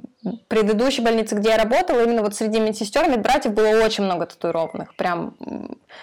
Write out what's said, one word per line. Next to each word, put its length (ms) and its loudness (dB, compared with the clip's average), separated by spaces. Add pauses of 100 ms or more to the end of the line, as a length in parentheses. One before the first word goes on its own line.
(500)
предыдущей 520 2
больнице, 340 0
где 160 2
я 60 4
работала, 460 2
именно 180 2
вот 140 -2
среди 240 -2
медсестер, 480 0
медбратьев 460 0
было 320 4
очень 180 -2
много 220 -2
татуированных. 720 -6
Прям, 420 -4
м, 380 -12 (260)